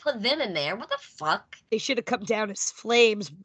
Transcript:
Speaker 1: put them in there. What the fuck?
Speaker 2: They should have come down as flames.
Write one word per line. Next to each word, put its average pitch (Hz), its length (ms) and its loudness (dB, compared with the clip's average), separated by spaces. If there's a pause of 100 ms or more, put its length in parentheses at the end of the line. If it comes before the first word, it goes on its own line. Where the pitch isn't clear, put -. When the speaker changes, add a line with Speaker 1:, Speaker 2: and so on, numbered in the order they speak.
Speaker 1:
put 254 200 -2
them 262 180 0
in 226 120 -2
there. 156 240 -2
What 247 140 -12
the 554 100 -2
fuck? - 560 -4 (140)
Speaker 2:
They 220 80 2
should 262 200 0
have 233 60 -4
come 220 200 -2
down 214 260 0
as - 200 -6
flames. 214 600 4 (140)